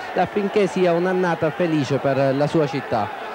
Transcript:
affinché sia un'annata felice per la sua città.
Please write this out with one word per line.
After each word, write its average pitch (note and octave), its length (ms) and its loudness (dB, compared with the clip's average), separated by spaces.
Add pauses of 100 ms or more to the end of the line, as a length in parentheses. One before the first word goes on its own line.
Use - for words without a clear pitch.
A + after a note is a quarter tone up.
(140)
affinché G3 540 0
sia F3+ 260 2
un'annata F3 560 0
felice D3+ 480 0
per C3+ 380 2
la C#3+ 100 0
sua D3 220 2
città. A#2+ 680 -4